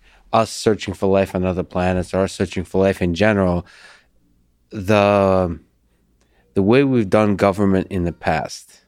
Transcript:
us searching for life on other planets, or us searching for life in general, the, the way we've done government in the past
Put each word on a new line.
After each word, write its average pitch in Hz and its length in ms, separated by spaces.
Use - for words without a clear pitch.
us 110 180
searching 101 440
for - 120
life 98 280
on 92 100
other 90 180
planets, 90 500
or 92 120
us 92 80
searching 92 320
for 95 180
life 98 180
in 87 140
general, 95 500
the, 98 880
the 98 80
way 123 220
we've 120 260
done 107 260
government 98 540
in 92 140
the 85 80
past - 760